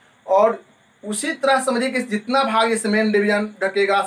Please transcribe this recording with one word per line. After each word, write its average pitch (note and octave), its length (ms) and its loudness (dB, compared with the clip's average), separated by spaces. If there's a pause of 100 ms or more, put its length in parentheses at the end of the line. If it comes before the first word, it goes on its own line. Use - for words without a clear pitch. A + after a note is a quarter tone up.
(260)
और G#3 360 4 (420)
उसी G#3+ 280 -4
तरह C4+ 320 0
समझिए B3+ 260 -2
कि B3+ 120 -4
जितना B3 420 -2
भाग A3+ 280 0
इस G#3+ 140 -2
main G#3+ 260 0
division G#3 360 0 (140)
ढकेगा, G3 440 0